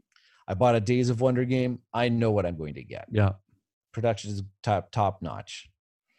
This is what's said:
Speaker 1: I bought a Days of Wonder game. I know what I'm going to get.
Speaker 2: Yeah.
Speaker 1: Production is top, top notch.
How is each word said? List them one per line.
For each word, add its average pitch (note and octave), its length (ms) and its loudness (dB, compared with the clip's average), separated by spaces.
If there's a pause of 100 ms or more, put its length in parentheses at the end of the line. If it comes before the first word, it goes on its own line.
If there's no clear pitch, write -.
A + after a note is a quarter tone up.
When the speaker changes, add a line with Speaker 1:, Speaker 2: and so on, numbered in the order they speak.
(480)
Speaker 1:
I F#2 60 -4
bought A#2 220 4
a A2+ 40 4
Days B2 300 2
of A#2+ 120 -2
Wonder B2+ 240 2
game. B2+ 340 -2 (140)
I A#2+ 160 2
know A#2 220 2
what G2+ 140 2
I'm F2 120 -4
going D2+ 180 -8
to C2+ 80 -14
get. - 280 -14
Speaker 2:
Yeah. G2+ 220 4 (580)
Speaker 1:
Production A2 400 -2
is G2+ 100 -6 (220)
top, G2 280 -2
top G2 300 0
notch. - 480 -12 (500)